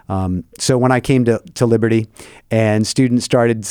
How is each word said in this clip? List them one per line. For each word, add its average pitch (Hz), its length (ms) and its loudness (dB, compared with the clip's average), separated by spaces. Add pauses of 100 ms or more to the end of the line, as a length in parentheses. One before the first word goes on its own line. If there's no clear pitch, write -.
Um, 95 340 -4 (140)
so - 220 0
when 127 120 2
I 127 80 2
came 127 260 0
to, 117 140 0 (140)
to 123 140 0
Liberty 113 400 0 (420)
and 107 380 0
students 123 380 0
started, 117 460 0